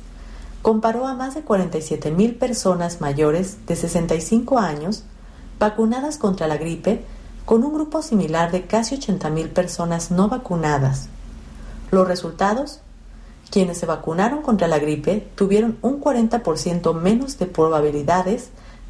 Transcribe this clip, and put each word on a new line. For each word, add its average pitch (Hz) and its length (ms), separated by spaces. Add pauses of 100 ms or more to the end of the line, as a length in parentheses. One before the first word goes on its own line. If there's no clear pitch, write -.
(600)
comparó 226 440
a 269 80
más 262 220
de 311 60
cuarenta 185 360
y 156 40
siete 151 300
mil 220 240
personas 175 680
mayores 151 560 (100)
de 170 80
sesenta 165 400
y 165 60
cinco 240 360
años 170 460 (560)
vacunadas 226 580
contra 175 300
la 156 100
gripe 165 460 (400)
con 226 200
un 302 100
grupo 302 280
similar 170 500
de 180 140
casi 226 300
ochenta 190 340
mil 160 200
personas 170 600
no 185 200
vacunadas. 156 800 (840)
Los 185 160
resultados: 196 720 (720)
quienes 175 260
se - 80
vacunaron 180 560
contra 202 260
la 156 120
gripe 151 560
tuvieron 214 480
un 277 160
cuarenta 226 420
por 160 160
ciento 170 380
menos 220 420
de 180 80
probabilidades 160 1040 (400)